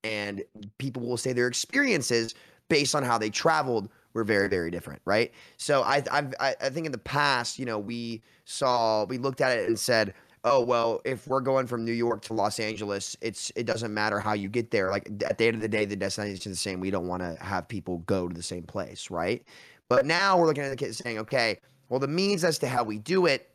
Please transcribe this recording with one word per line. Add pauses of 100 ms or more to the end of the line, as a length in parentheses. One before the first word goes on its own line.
And (360)
people
will
say
their
experiences (360)
based
on
how
they
traveled (240)
were
very,
very
different,
right? (280)
So
I,
I've,
I,
I
think
in
the
past,
you
know,
we (240)
saw,
we
looked
at
it
and
said, (300)
"Oh,
well,
if
we're
going
from
New
York
to
Los
Angeles,
it's,
it
doesn't
matter
how
you
get
there.
Like,
d-,
at
the
end
of
the
day,
the
destination
is
the
same.
We
don't
wanna
have
people
go
to
the
same
place,"
right? (440)
But
now
we're
looking
at
the
case
saying,
"Okay, (280)
well,
the
means
as
to
how
we
do
it